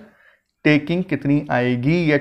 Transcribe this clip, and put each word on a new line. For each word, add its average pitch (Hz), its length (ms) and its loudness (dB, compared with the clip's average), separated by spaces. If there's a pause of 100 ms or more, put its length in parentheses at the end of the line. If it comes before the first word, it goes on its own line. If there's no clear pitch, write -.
(640)
टेकिंग 151 400 0
कितनी 147 460 -2
आएगी 127 640 0
या 143 80 2